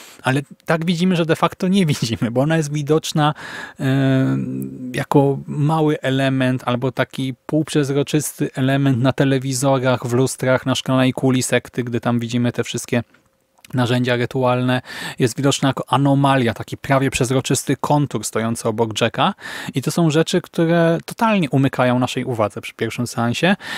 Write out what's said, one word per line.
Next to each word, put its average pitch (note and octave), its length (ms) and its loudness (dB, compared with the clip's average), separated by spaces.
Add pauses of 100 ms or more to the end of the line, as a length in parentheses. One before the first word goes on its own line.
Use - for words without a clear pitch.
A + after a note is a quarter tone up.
(220)
ale C3 180 0 (240)
tak D#3+ 200 0
widzimy, F3+ 320 2
że E3 100 2
de D#3 100 2
facto E3+ 320 -2
nie F#3+ 200 4
<laughs> D3 120 4
widzimy, A2+ 300 -2
bo B2 100 0
ona D#3 160 2
jest D3 160 -2
widoczna, D3+ 600 0 (460)
e, C3+ 580 2 (560)
jako C#3 520 2
mały D3+ 540 0
element C3 640 0
albo B2 260 -2
taki C3 420 -4 (120)
półprzezroczysty D3 1080 -2
element C3+ 440 2
na B2+ 140 2
telewizorach, C3 920 0
w A#2+ 60 -4
lustrach, B2+ 540 0
na C3 80 0
szklanej C3 380 2
kuli C3 300 2
sekty, - 420 -2
gdy A#2 160 -4
tam A#2+ 180 0
widzimy A#2+ 340 -2
te A#2 120 -2
wszystkie - 380 -4 (720)
narzędzia B2 420 2
rytualne. B2 640 0 (360)
Jest B2 180 0
widoczna C3+ 320 2
jako B2+ 200 -2
anomalia, C3+ 640 2
taki - 220 -12
prawie C3+ 340 2
przezroczysty B2+ 640 0
kontur C#3+ 480 0
stojący A2+ 440 -4
obok A2 320 -2
Jacka. C3+ 340 0 (400)
I C3+ 80 -2
to D3+ 80 -4
są E3 200 2
rzeczy, E3 300 2
które E3 640 0
totalnie G#3 440 0
umykają B2+ 480 2
naszej B2+ 260 -2
uwadze A2+ 360 -2
przy - 140 -14
pierwszym A2+ 320 -4
seansie. B2 500 0 (220)